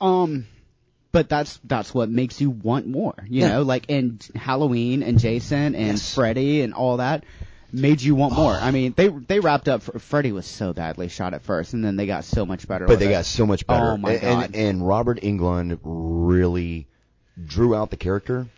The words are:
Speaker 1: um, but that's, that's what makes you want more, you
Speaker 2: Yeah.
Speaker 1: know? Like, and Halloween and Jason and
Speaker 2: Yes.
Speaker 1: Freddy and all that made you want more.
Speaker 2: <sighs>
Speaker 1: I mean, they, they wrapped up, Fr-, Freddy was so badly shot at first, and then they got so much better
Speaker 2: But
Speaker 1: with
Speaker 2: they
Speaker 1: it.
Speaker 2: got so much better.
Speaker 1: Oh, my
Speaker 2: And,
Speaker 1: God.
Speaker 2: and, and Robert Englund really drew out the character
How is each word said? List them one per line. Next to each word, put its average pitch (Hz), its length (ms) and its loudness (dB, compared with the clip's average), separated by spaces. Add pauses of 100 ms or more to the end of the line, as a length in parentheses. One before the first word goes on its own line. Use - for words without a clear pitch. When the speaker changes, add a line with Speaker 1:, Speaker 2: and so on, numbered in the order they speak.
Speaker 1:
um, 175 460 2 (640)
but 160 180 2
that's, 147 340 -2
that's 117 300 -4
what 117 160 0
makes 120 320 -2
you 143 80 2
want 120 380 -2
more, 143 260 -4 (140)
you 123 140 0
Speaker 2:
Yeah. 156 80 4
Speaker 1:
know? 120 120 2
Like, 127 280 0
and 127 460 -2
Halloween 127 680 0
and 117 160 4
Jason 120 560 0
and 107 120 -2 (100)
Speaker 2:
Yes. - 180 -6
Speaker 1:
Freddy 135 460 2
and 113 120 -2
all 123 240 0
that 135 280 -2 (460)
made 139 300 4
you 143 140 4
want 135 180 2
more. 139 200 4
Speaker 2:
<sighs> - 60 -2
Speaker 1:
I 123 120 0
mean, 131 260 0
they, 190 120 6
they 165 300 -2
wrapped 151 280 2
up, 123 160 0
Fr-, - 160 -10
Freddy 143 320 0
was 92 160 -6
so 92 260 -6
badly 85 360 -6
shot 90 260 -6
at 73 80 -12
first, 90 320 -4
and 113 100 -2
then 98 100 -2
they 101 120 -2
got 92 160 -4
so 113 200 -2
much 90 240 -8
better 92 200 -4
Speaker 2:
But 120 60 8
Speaker 1:
with 104 80 6
Speaker 2:
they 101 80 2
Speaker 1:
it. - 20 4
Speaker 2:
got - 140 0
so - 200 0
much 101 220 0
better. 117 240 2
Speaker 1:
Oh, 107 60 -2
my 101 160 0
Speaker 2:
And, 113 80 0
Speaker 1:
God. 120 240 0
Speaker 2:
and, 98 100 -10
and 98 320 0
Robert 117 340 0
Englund 87 600 -2
really 85 1040 0 (580)
drew 110 300 2
out 107 160 -2
the 85 60 -10
character 117 500 -4 (100)